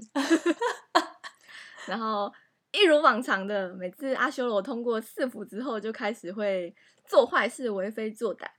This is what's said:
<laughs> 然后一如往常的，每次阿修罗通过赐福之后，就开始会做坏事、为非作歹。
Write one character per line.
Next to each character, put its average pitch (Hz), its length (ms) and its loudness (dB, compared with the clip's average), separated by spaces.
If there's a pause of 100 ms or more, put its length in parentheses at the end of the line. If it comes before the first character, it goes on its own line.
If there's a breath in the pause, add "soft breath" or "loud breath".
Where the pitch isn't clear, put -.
(140)
<laughs> - 1700 -2
然 190 100 -4
后 220 340 -2 (400 soft breath)
一 415 140 4
如 302 160 8
往 254 180 6
常 202 280 0
的， 196 260 -2
每 185 160 -6
次 262 240 -4
阿 247 160 2
修 262 160 -4
罗 214 160 2
通 240 220 -4
过 226 180 0
赐 262 260 -4
福 220 160 -8
之 202 200 -10
后， 240 160 -4
就 220 120 -6
开 220 220 -4
始 175 180 -12
会 196 440 -2 (300 soft breath)
做 392 200 6
坏 240 220 2
事、 247 220 -6
为 196 200 -2
非 220 220 -6
作 214 240 -4
歹。 - 120 -12 (120)